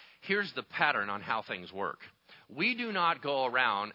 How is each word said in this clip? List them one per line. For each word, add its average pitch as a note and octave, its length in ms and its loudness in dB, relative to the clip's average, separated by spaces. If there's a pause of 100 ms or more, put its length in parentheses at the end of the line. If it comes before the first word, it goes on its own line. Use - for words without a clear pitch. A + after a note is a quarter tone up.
(220)
Here's G3 320 0
the B2+ 80 -6
pattern A#2+ 480 0
on G2+ 100 -4
how A2 220 -2
things F#2 280 -8
work. F#2+ 300 -4 (480)
We G3+ 260 0
do A#3 180 -4
not E3+ 280 2
go C#3+ 240 2
around A#2 500 4